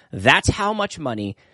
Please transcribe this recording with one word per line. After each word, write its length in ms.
That's 360
how 240
much 260
money 380